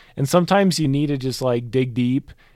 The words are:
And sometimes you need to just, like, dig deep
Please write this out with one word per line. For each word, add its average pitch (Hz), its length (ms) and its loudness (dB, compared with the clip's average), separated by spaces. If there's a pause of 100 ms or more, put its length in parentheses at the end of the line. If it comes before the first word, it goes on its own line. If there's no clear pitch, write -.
(180)
And 139 100 0
sometimes 180 500 2
you 156 120 0
need 143 180 0
to 143 100 -2
just, 127 240 -6
like, 120 300 -2
dig 131 220 0
deep 123 380 0 (240)